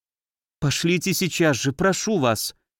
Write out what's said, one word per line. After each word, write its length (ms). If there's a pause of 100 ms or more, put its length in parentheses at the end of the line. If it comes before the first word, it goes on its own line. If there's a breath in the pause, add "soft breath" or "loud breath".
(600)
«Пошлите 540
сейчас 420
же, 160
прошу 460
вас», 360 (260)